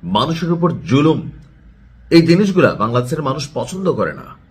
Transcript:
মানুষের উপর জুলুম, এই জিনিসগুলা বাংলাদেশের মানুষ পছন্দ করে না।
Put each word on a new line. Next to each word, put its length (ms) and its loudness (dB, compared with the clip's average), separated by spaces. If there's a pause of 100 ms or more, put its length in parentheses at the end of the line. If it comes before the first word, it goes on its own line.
মানুষের 500 -2
উপর 200 0 (140)
জুলুম, 440 2 (800)
এই 120 6
জিনিসগুলা 520 4
বাংলাদেশের 480 -2
মানুষ 320 -6
পছন্দ 380 -4
করে 200 -2
না। 380 -18